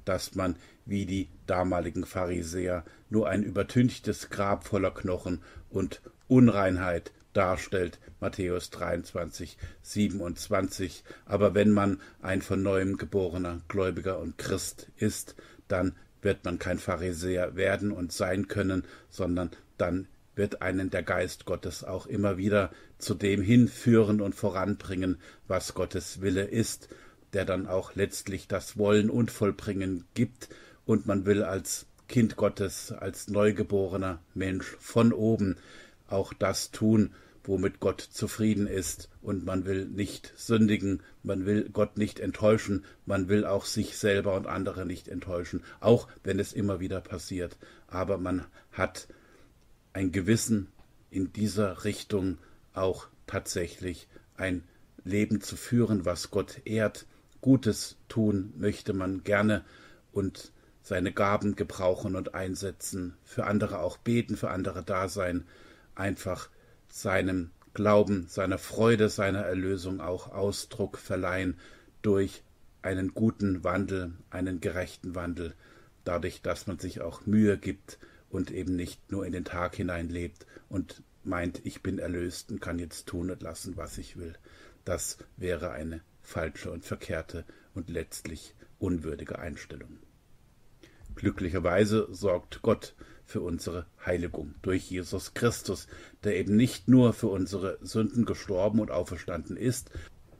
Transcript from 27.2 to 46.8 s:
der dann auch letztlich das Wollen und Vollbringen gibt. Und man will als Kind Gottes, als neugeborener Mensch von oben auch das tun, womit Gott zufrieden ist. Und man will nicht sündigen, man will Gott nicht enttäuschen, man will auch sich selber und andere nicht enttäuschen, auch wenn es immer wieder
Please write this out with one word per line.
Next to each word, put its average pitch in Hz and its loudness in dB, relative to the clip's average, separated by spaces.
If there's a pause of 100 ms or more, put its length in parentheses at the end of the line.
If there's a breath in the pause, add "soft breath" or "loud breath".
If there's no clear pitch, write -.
der 95 0
dann 92 0
auch 92 -2
letztlich 95 -4
das - -4
Wollen 104 6
und 117 2
Vollbringen 95 -2 (100)
gibt. - -2 (360 loud breath)
Und 110 2
man 98 0
will 101 4
als 90 -6 (220)
Kind 110 4
Gottes, 101 0
als - -8
neugeborener 98 2 (100)
Mensch 92 -4 (140)
von 117 6
oben 104 2 (500 loud breath)
auch 95 -2
das - -2
tun, 110 4 (300 loud breath)
womit 98 0
Gott 95 0
zufrieden 107 0
ist. 95 -4 (120)
Und 95 -4
man 92 0
will 95 0
nicht - -6
sündigen, 104 4 (180 loud breath)
man 95 -2
will 104 2
Gott 104 2
nicht 104 -2
enttäuschen, 104 2 (200 loud breath)
man 95 0
will 104 4
auch 98 0
sich - -4
selber 98 2
und 95 -2
andere 92 -4
nicht - -8
enttäuschen, 90 -6 (160 loud breath)
auch 117 8 (160 loud breath)
wenn 95 0
es - -2
immer 98 0
wieder 92 -4